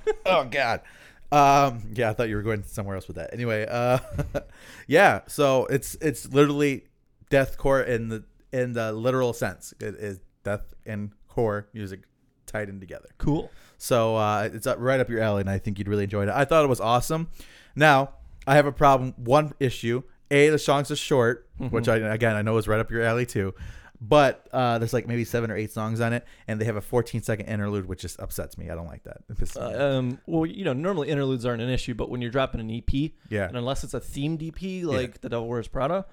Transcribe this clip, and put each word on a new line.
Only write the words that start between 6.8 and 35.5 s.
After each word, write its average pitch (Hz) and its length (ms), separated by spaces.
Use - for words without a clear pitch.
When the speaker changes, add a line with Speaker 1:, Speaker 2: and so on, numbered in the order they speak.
Speaker 1:
deathcore 135 540
in 117 240
the, 110 140
in 123 220
the 113 180
literal 120 420
sense. 101 460
It 104 160
is 98 240
death 101 300
and 104 260
core 104 460
music 98 280
tied 107 240
in 98 100
together. 85 280
Speaker 2:
Cool. 151 320
Speaker 1:
So, 113 360
uh, 107 380
it's 110 140
up, 127 120
right 131 200
up 113 100
your 113 120
alley, 104 200
and 98 80
I 98 80
think 98 220
you'd 101 80
really 104 180
enjoy 101 180
it. 101 60
I 131 160
thought 156 180
it 143 60
was 123 100
awesome. 123 500
Now, 139 360
I 135 100
have 147 100
a 143 60
problem. 135 460
One 139 420
issue. 120 440
A, 143 180
the 151 100
songs 143 320
are 151 40
short, 123 540
Speaker 2:
Mm-hmm. 127 160
Speaker 1:
which 117 120
I, 113 100
again, 110 380
I 104 60
know 110 160
is 104 100
right 107 120
up 113 120
your 113 120
alley 117 240
too. 98 260
But, 131 500
uh, 120 280
there's, 113 120
like, 120 160
maybe 120 160
seven 113 260
or 107 60
eight 107 160
songs 113 300
on 117 100
it, 117 140
and 110 120
they 110 60
have 113 100
a 104 60
fourteen-second 113 640
interlude, 104 400
which 92 160
just - 180
upsets - 380
me. 85 120
I 82 60
don't 85 120
like - 160
that. - 140
It 104 80
pisses - 180
me - 60
off. 117 40
Speaker 2:
Uh, 139 40
um, 127 280
well, 165 200
you 185 200
know, 147 80
normally 156 360
interludes 135 360
aren't 120 160
an 123 80
issue, 127 240
but 113 160
when 123 120
you're 120 100
dropping 131 280
an 110 100
E 117 120
P, 143 340
Speaker 1:
Yeah. 101 180
Speaker 2:
and 87 80
unless 123 300
it's - 80
a 123 80
themed 147 400
E 160 100
P 185 300
Speaker 1:
Yeah. 170 60
Speaker 2:
like 127 340
The - 80
Devil 117 180
Wears 117 220